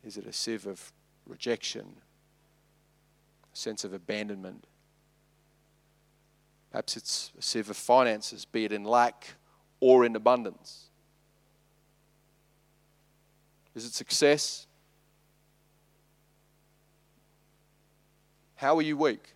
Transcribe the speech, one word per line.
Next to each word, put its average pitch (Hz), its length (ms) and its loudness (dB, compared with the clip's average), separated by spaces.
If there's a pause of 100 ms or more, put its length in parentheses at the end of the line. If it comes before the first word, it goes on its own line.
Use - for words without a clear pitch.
Is 107 140 -16
it 101 100 -14
a 107 60 -14
sieve 107 320 -6
of 98 260 -14 (340)
rejection, - 600 -8 (1700)
a - 20 -20
sense 107 300 -8
of 95 80 -10
abandonment? 98 720 -10 (2000)
Perhaps - 260 -6
it's - 420 -8
a - 20 -10
sieve 107 280 -4
of 101 80 -8
finances, 117 680 2
be 110 220 -4
it 104 80 -4
in 101 100 -6
lack 120 520 0 (440)
or 127 240 10
in 117 140 2
abundance. 113 720 -2 (2750)
Is 117 100 -10
it 117 80 -12
success? - 760 2 (4000)
How 143 220 2
are 160 40 2
you 151 160 0
weak? 143 380 0